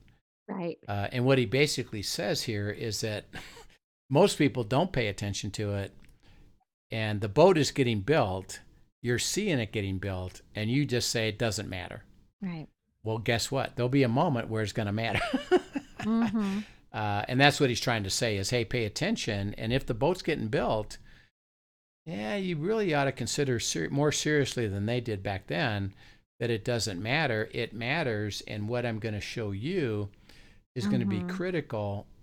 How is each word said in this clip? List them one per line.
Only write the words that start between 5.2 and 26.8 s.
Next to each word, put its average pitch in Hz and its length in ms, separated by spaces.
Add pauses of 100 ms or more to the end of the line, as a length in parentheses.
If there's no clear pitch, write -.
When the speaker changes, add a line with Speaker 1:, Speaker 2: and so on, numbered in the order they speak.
Speaker 2:
to 101 240
it, 98 180 (1000)
and 107 300
the 110 80
boat 165 280
is 139 140
getting 117 300
built, 98 580 (420)
you're 120 180
seeing 190 400
it 107 120
getting 98 280
built, 92 420 (140)
and 107 140
you 143 160
just 120 240
say, 110 200
"It 107 80
doesn't 107 320
matter." 95 340 (380)
Speaker 1:
Right. 170 260 (360)
Speaker 2:
Well, 110 160
guess 113 320
what? 135 240
There'll 120 140
be 135 140
a 120 60
moment 131 400
where 110 140
it's 104 100
gonna 104 180
matter. 110 300 (300)
<laughs> 359 80 (400)
Speaker 1:
Mm-hmm. 214 600 (340)
Speaker 2:
Uh, 104 340
and 127 140
that's 143 180
what 139 100
he's 113 120
trying 113 240
to 92 40
say 110 280
is, 98 140
"Hey, 120 120
pay 117 220
attention, 107 720
and 113 160
if 131 120
the 135 80
boat's 151 280
getting 127 260
built, 127 500 (1080)
yeah, 208 320
you 180 180
really 190 380
ought 143 100
to 135 80
consider 127 480
ser-, 160 300
more 143 240
seriously 139 520
than 101 200
they 120 160
did 107 200
back 98 260
then 107 460 (460)
that 120 100
it 110 140
doesn't 107 400